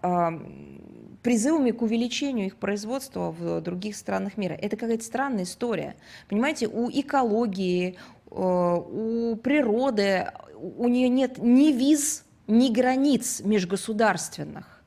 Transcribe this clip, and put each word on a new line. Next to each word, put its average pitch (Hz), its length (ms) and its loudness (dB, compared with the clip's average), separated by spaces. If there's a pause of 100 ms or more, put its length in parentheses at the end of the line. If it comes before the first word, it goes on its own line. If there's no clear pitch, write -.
ам, 165 760 -4 (440)
призывами 247 480 2
к 226 100 -4
увеличению 233 640 -2
их 196 120 -8
производства 202 760 -6
в 170 300 -4
других 180 340 -8
странах 190 420 -6
мира. 190 160 -4
Это 208 240 -6
какая-то 226 260 -2
странная 254 420 -4
история. 175 500 -6 (340)
Понимаете, 247 380 0
у 240 240 -2
экологии, 202 1040 0 (320)
э, - 60 -16
у 190 1040 0
природы, 226 880 2 (280)
у, 180 300 -6
у - 20 4
неё 247 220 4
нет 254 300 2
ни 262 320 6
виз, 277 520 2 (240)
ни 240 220 6
границ 254 720 2
межгосударственных. 190 1400 -2